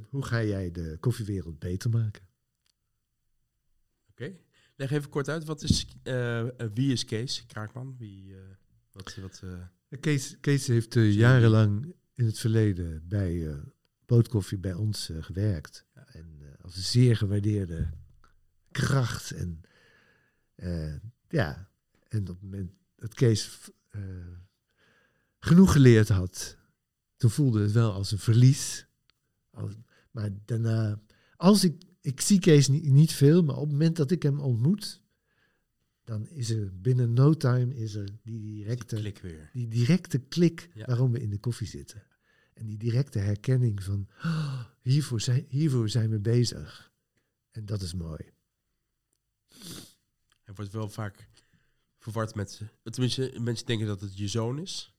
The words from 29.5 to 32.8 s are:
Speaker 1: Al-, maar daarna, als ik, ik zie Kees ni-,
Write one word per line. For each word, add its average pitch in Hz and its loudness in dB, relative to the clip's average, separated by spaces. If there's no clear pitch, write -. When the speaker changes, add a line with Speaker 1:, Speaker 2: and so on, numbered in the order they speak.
Speaker 1:
Al-, 104 -10
maar 107 -6
daarna, 113 -2
als 185 6
ik, 165 0
ik - -6
zie 202 4
Kees 147 8
ni-, 147 2